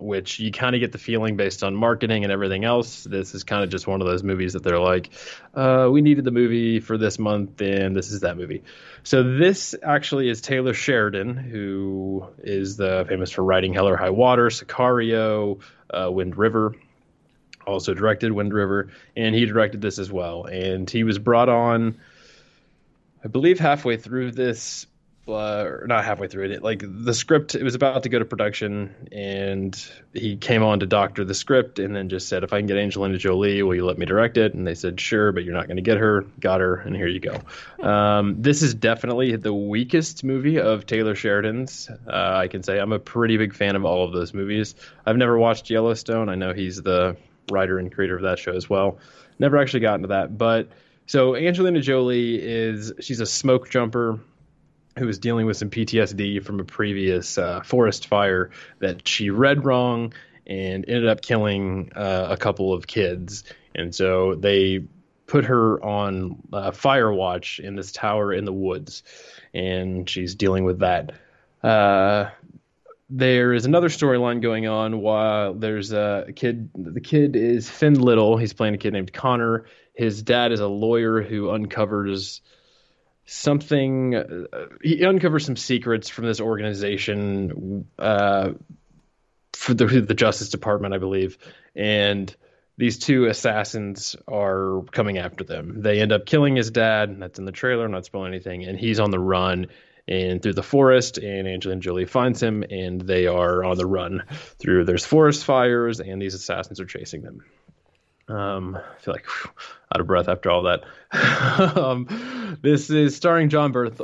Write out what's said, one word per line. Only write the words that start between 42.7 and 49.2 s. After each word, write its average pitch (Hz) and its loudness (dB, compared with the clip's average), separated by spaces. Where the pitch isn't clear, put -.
I'm 101 -2
a 104 0
pretty 113 0
big 107 0
fan 101 0
of 95 0
all 92 2
of 87 -4
those 87 -4
movies. 104 -4
I've 110 2
never 120 4
watched 113 2
Yellowstone. 113 0
I 95 -4
know 98 -4
he's 95 -6
the 90 2
writer 95 0
and 90 -8
creator 92 -2
of 90 -6
that 92 -2
show - -6
as 92 -6
well. 98 2